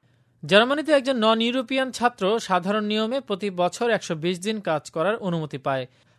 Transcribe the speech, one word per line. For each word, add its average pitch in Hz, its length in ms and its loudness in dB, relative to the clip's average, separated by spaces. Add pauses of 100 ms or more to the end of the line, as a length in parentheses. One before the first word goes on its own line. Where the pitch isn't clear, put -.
(460)
জার্মানিতে 262 460 4
একজন 269 240 2
নন 220 240 4
ইউরোপিয়ান 262 500 0
ছাত্র 233 480 0
সাধারণ 196 460 0
নিয়মে 220 360 -2
প্রতি 208 300 -6
বছর 180 400 0
একশো 185 240 0
বিশ 170 260 -2
দিন 214 200 -4
কাজ 160 300 -2
করার 180 260 0
অনুমতি 165 420 -4
পায়, 131 280 -2 (320)